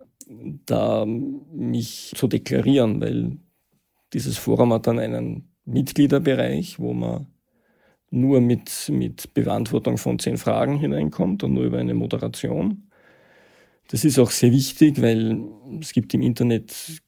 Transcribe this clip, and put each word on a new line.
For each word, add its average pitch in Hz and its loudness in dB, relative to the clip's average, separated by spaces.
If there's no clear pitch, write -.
da 110 0
mich 120 -6
zu - 0
deklarieren, 117 2
weil 117 -2
dieses 120 -4
Forum 120 2
hat 117 0
dann 117 2
einen 113 -6
Mitgliederbereich, 135 0
wo - -4
man - -4
nur 131 4
mit, - 0
mit 127 -4
Beantwortung 117 0
von 120 -2
zehn 120 -2
Fragen 120 0
hineinkommt 151 -2
und 135 0
nur 127 0
über 123 0
eine 120 -2
Moderation. 117 -4
Das - -2
ist 135 4
auch 120 6
sehr 120 4
wichtig, 135 4
weil 113 2
es - -14
gibt - 0
im - 0
Internet 120 -2